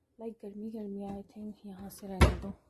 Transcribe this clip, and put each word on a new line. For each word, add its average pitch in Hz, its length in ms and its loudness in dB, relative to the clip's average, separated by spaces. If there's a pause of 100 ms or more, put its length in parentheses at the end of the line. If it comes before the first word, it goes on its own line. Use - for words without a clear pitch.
(180)
like 226 160 -6
गर्मी 214 360 -8
गर्मी, 202 320 -6
I 196 240 -6
think 214 400 -12
यहाँ 190 240 -12
से - 160 -12
रहने 190 340 8
दो। 196 120 -6 (180)